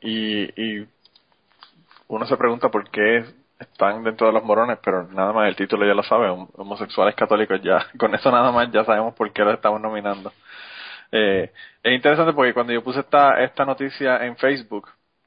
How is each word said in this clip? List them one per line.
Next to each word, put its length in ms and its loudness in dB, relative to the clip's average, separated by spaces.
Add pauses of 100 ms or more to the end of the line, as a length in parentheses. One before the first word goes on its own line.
y, 600 -6
y 260 -8 (1200)
uno 180 -8
se 120 -2
pregunta 320 0
por 200 -4
qué 360 0 (340)
están 440 -4
dentro 240 0
de 60 4
los 100 0
morones, 400 0
pero 280 -2
nada 200 -2
más 160 2
el 80 -2
título 300 0
ya 80 4
lo 100 2
sabe, 260 2
hom-, 260 -8
homosexuales 600 -2
católicos, 460 0
ya, 300 2
<laughs> 60 -20
con 160 0
eso 180 2
nada 200 4
más 200 0
ya 120 2
sabemos 300 0
por 180 -4
qué 120 0
los 100 4
estamos 280 -2
nominando. 500 -6 (800)
Eh, 400 0 (320)
es 100 2
interesante 400 2
porque 200 2
cuando 200 -2
yo 100 -2
puse 180 -6
esta, 420 4
esta 220 -2
noticia 600 -2
en 120 -10
Facebook, 520 -2 (380)